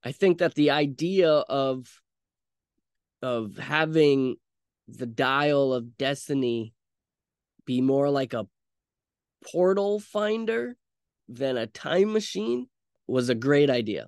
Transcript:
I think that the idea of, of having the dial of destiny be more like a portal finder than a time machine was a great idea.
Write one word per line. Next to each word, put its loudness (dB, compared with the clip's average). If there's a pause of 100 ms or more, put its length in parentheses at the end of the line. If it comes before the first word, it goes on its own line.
I -8
think 2
that 0
the 4
idea 2
of, 0 (1400)
of -6
having 2 (520)
the -10
dial 2
of -8
destiny -4 (960)
be -2
more 2
like -2
a -6 (1040)
portal 2
finder -4 (540)
than -4
a -4
time 0
machine -4 (400)
was 0
a 2
great 4
idea. -2